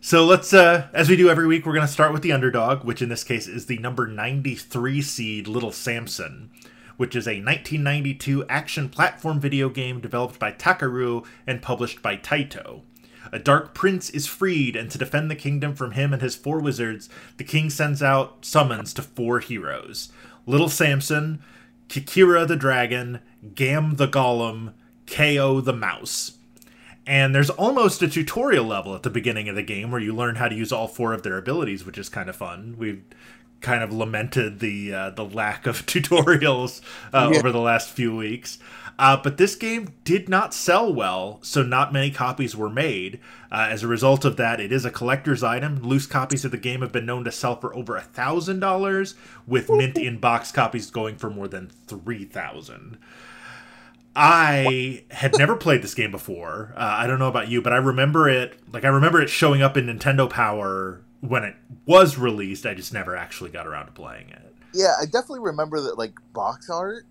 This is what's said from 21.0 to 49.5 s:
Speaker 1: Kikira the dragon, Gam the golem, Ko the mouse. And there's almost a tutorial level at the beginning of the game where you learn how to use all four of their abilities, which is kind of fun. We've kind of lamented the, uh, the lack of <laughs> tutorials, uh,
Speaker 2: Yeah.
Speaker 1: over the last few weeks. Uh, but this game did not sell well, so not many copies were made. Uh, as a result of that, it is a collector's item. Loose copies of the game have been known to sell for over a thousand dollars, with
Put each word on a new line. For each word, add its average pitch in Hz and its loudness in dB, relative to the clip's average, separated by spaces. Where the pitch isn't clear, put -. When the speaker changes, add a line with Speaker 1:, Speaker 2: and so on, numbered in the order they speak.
Speaker 1:
Kikira 170 4
the 170 2
dragon, 123 -2
Gam 151 0
the 135 2
golem, 117 0
Ko 139 2
the 127 -2
mouse. - -6
And 135 4
there's 139 4
almost 226 2
a 175 2
tutorial 165 0
level 98 -4
at 90 -12
the 120 -2
beginning 110 -4
of 98 -8
the 104 -6
game 107 -8
where 123 -4
you 107 -4
learn 117 -4
how 120 -2
to 110 -4
use 107 -6
all 113 -4
four 113 -4
of 107 -8
their 95 -6
abilities, 101 -6
which 95 -14
is 98 -12
kind 92 -10
of - -12
fun. 98 -12
We've 104 -8
kind 120 -2
of 104 -6
lamented 110 -4
the, 101 -6
uh, 95 -6
the 101 -10
lack 104 -4
of - -6
<laughs> - -
tutorials, 147 2
uh, 123 6
Speaker 2:
Yeah. 160 6
Speaker 1:
over 127 4
the 117 0
last 117 0
few 117 -2
weeks. 113 -8
Uh, 135 6
but 139 -4
this 196 4
game 226 -6
did 180 0
not 190 0
sell 202 2
well, 98 -2
so - -2
not 131 0
many 139 0
copies 127 -4
were 107 -6
made. 107 -4
Uh, 110 0
as 110 -6
a 117 -4
result 135 4
of 127 2
that, 117 0
it 101 -6
is 131 0
a 123 -4
collector's 131 -2
item. 127 -2
Loose 135 0
copies 135 -2
of 131 -4
the 120 -8
game 127 -6
have 120 -6
been 113 -4
known 123 -6
to 113 -4
sell 120 -2
for 120 -8
over 117 -8
a 92 -8
thousand 170 -4
dollars, 190 -2
with 123 0